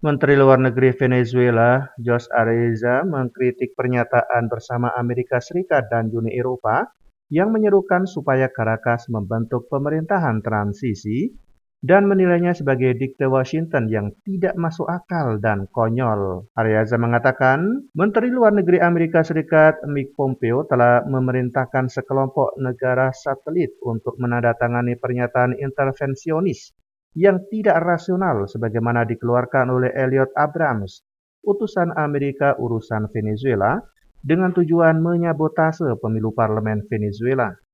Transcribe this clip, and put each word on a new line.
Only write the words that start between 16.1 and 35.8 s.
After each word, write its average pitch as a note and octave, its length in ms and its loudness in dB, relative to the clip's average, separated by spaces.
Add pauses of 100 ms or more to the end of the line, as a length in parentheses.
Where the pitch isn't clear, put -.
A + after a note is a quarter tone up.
Areza A2 400 2
mengatakan, C3 960 2
Menteri G#3+ 400 0
Luar A3 240 4
Negeri F3+ 240 4
Amerika E3+ 400 2
Serikat, D#3 640 2
Mike C#3 320 -6
Pompeo, C3+ 480 0
telah B2 400 4
memerintahkan B2+ 880 -2
sekelompok C3+ 640 -2
negara C3 560 -2
satelit D3+ 720 -6
untuk A#2 320 -6
menandatangani A#2+ 800 -2
pernyataan B2 640 -2
intervensionis C#3 1120 -4 (380)
yang F#3 400 2
tidak G#3 320 2
rasional E3+ 640 0
sebagaimana A#2 560 -2
dikeluarkan A#2+ 640 0
oleh B2+ 240 0
Elliot C3 400 0
Abrams, C#3+ 720 -2 (400)
utusan G3 560 -2
Amerika C#3+ 560 0
urusan A2+ 560 -4
Venezuela, A2 720 -2 (400)
dengan F3+ 320 2
tujuan E3 480 4
menyabotase D#3+ 960 0